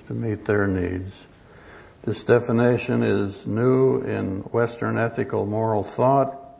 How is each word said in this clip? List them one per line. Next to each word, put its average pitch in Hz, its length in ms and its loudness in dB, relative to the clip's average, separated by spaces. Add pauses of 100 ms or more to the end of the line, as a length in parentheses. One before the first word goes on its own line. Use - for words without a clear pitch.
to 117 60 -8
meet 117 320 -4
their 104 200 2
needs. 92 600 -4 (760)
This 107 200 -4
definition 120 800 2
is 101 420 -2
new 127 580 2
in 101 360 -4 (140)
Western 113 440 -2
ethical 110 480 -2
moral 107 380 0
thought. 135 500 2 (260)